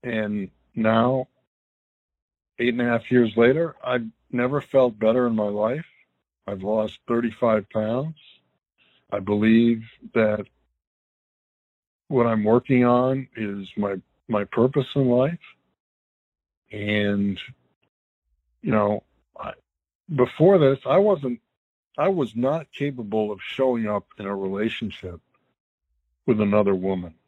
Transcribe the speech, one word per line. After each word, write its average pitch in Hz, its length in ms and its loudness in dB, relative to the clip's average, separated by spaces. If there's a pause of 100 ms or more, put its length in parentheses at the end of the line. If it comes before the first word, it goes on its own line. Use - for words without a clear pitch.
And 104 460 -6 (240)
now, 117 540 2 (1300)
eight 120 140 0
and 123 80 -2
a 120 40 0
half 117 260 -2
years 120 240 4
later, 135 480 4
I've 123 240 -2 (240)
never 127 300 -2
felt 123 360 2
better 113 300 2
in 113 80 0
my 104 140 0
life. 110 360 -2 (640)
I've 98 160 -8
lost 107 440 -2
thirty-five 117 640 0
pounds. 120 440 -4 (960)
I 101 80 -4
believe 113 640 2 (300)
that 107 320 0 (1600)
what 127 180 2
I'm 110 180 0
working 123 420 2
on 127 500 0
is 101 400 -8
my, 101 200 -4 (320)
my 104 180 -2
purpose 131 500 0
in 135 140 2
life. 131 300 0 (1300)
And, 101 680 -2 (1200)
you 190 100 -4
know, 107 320 0 (360)
I, - 140 -12 (640)
before 156 420 4
this, 139 280 4
I 139 140 2
wasn't, 147 400 0 (580)
I 147 100 0
was 143 280 -2
not 139 360 -2
capable 110 600 -4
of 98 100 -10
showing 123 460 -2
up 104 180 -4 (140)
in 101 60 -10
a 101 100 -4
relationship 98 840 -6 (1080)
with 110 140 0
another 101 360 2
woman. 90 400 -4 (120)